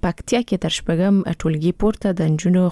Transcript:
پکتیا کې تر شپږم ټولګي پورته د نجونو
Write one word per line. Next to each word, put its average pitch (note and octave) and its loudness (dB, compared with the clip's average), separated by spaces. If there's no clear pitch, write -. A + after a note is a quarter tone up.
پکتیا A#3 -2
کې G3+ -4
تر D#3+ -2
شپږم F3+ 0
ټولګي D#3+ 0
پورته G#3 0
د D#3 2
نجونو F3+ 2